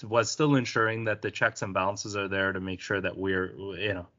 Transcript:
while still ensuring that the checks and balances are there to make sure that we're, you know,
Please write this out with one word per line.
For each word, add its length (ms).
while 160
still 320
ensuring 480
that 180
the 100
checks 300
and 120
balances 420
are 140
there 240
to 80
make 180
sure 220
that 160
we're, 360
you 160
know, 140